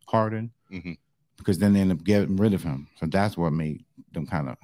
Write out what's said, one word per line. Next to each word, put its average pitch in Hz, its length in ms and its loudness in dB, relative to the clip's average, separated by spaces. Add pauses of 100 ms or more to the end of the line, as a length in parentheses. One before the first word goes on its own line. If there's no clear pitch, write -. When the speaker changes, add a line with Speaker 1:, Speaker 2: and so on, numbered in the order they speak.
Speaker 1:
Harden, 110 420 -2 (220)
Speaker 2:
Mm-hmm. 87 220 -10 (420)
Speaker 1:
because 95 220 -2
then 101 160 4
they 98 60 6
end 95 120 4
up 80 100 -2
getting 95 340 2
rid 104 160 4
of 82 120 -2
him. 71 320 -6
So - 100 -6
that's 98 300 0
what 85 160 0
made 76 320 -4 (280)
them 73 140 -8
kinda 69 380 -6